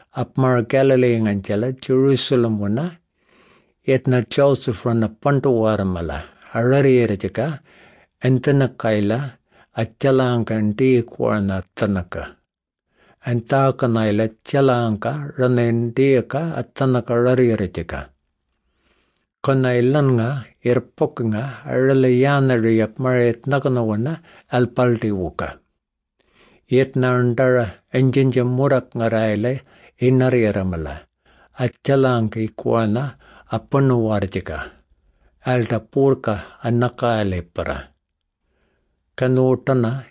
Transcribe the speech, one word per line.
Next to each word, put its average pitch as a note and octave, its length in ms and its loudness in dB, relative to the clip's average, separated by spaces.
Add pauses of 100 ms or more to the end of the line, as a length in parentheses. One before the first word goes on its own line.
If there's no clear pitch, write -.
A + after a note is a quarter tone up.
(120)
apmar B2+ 540 0
Galilee B2+ 540 2
nganjala, G#2 520 -2
Jerusalem B2+ 880 0
wana, B2+ 380 -4 (880)
yetna B2+ 420 0
Joseph C3+ 560 0
rana A2+ 240 0
pantuwaramala, G#2+ 1160 -2 (280)
ararierajaka, B2 1080 0 (600)
entana C3 480 2
kaila, A2 720 -2 (340)
achalanga A#2+ 880 0
ndi A#2 420 2
kwarna G#2 600 -4 (140)
tanaka. G2 600 -4 (880)
Entaka C3 640 0
naila A2 420 0 (140)
chalanka, B2+ 960 -2
rana B2 320 2
ndiaka, C3+ 840 0
atanaka B2+ 580 -2
ararierajaka. A#2 960 0 (1300)
Kona C3 360 0
ilan C3+ 400 2
nga, B2 240 -2 (220)
irpok B2 580 -2
nga, A2+ 420 -4
arala C3 440 2
yana C3 480 2
riyap A2 420 0
maret B2 480 0
nakana C3+ 360 0
wana, A2+ 360 -4 (320)
alpalti A#2+ 600 0
wuka. F2+ 480 -6 (1080)
Yet C3 300 0
na B2+ 180 0
andara, B2 520 2 (260)
enjinja C3 520 2
murak B2+ 520 0
nga A2+ 120 -2
raile, A2 540 -2 (360)
inari B2+ 480 2
aramala. F2 600 -4 (480)
Achalanka B2 840 0
ikuana, A2+ 760 -2 (340)
apanu B2 600 0
warjika. F#2 720 -6 (640)
Alta B2 340 -2
purka, C3+ 840 -2
anaka A#2+ 580 0
alepara. F2 720 -6 (1200)
Kanutana, B2+ 960 0